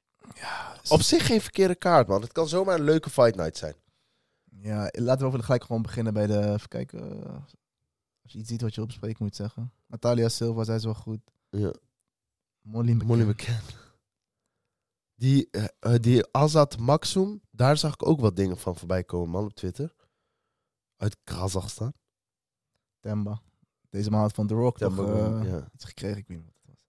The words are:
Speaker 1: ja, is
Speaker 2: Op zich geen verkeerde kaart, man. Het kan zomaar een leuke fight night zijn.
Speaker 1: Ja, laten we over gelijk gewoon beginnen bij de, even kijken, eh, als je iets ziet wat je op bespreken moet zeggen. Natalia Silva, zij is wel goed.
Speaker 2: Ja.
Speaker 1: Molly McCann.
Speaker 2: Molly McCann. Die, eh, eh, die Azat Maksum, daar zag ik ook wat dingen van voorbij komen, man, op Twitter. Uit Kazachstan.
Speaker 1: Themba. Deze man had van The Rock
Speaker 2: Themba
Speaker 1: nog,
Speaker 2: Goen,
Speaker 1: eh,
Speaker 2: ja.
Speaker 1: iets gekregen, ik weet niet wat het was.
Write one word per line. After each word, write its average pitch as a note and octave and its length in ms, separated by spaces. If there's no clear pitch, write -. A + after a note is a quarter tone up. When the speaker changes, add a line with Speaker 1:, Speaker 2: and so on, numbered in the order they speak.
Speaker 1:
ja, - 480
is - 80
Speaker 2:
Op D#3+ 100
zich - 240
geen A3+ 160
verkeerde F#3 340
kaart, D#3 320
man. G2 140
Het A#2 100
kan E3 160
zomaar F#3 280
een D3+ 100
leuke D#3 240
fight A#2 260
night E2 220
zijn. D2+ 180
Speaker 1:
Ja, G#2 300
laten B2+ 300
we C3+ 60
over B2+ 160
gelijk B2 200
gewoon A2+ 180
beginnen A2+ 320
bij G#2 140
de, G#2 120
even G#2 140
kijken, - 560
eh, - 100
als - 80
je - 80
iets A2 100
ziet A#2 120
wat A2 140
je G#2+ 60
op A2+ 60
bespreken A2+ 380
moet G2+ 100
zeggen. A2+ 360
Natalia A#2 420
Silva, A2+ 340
zij A2+ 120
is A2 80
wel A2 100
goed. A2 280
Speaker 2:
Ja. G2+ 240
Speaker 1:
Molly A#2 300
McCann. A2 160
Speaker 2:
Molly A#2 220
McCann. A2 300
Die, C3 360
eh, G#2+ 140
eh, A#2 220
die A#2+ 300
Azat D3+ 460
Maksum, F#3+ 640
daar C3 260
zag D3+ 160
ik - 140
ook D#3 120
wat G#2+ 160
dingen F#2 220
van F2+ 180
voorbij F2+ 280
komen, F2 260
man, F#2 160
op G#2 80
Twitter. A2+ 400
Uit G#2 260
Kazachstan. F#2+ 720
Speaker 1:
Themba. G#2+ 420
Deze G#2 200
man G#2+ 120
had G#2 120
van G#2+ 140
The G#2+ 60
Rock A#2 240
Speaker 2:
Themba G2 240
Speaker 1:
nog, G2+ 100
Speaker 2:
Goen, A2 340
Speaker 1:
eh, - 60
Speaker 2:
ja. D#2+ 220
Speaker 1:
iets - 120
gekregen, G#2 320
ik G2+ 100
weet F2+ 100
niet E2 80
wat D#2+ 100
het - 100
was. - 120